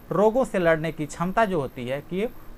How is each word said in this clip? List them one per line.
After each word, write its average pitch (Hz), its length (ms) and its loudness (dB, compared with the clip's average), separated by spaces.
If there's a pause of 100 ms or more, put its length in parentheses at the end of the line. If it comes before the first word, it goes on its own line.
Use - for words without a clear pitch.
(120)
रोगों 214 340 4
से 196 140 -2
लड़ने 165 320 4
की 156 140 -6
क्षमता 190 400 0
जो 185 140 0
होती 127 280 -6
है 139 140 -4
कि - 140 -8
ये 214 140 -2 (280)